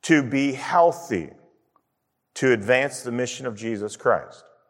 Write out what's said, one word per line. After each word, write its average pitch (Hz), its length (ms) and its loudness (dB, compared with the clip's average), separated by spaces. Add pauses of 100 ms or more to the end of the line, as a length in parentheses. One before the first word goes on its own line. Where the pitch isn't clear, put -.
to 156 180 4
be 135 320 -2
healthy, 139 760 0 (1040)
to 131 160 4
advance 127 500 2
the 123 100 -8
mission 123 360 -6
of 110 80 -8
Jesus 104 400 -8
Christ. - 480 -2 (260)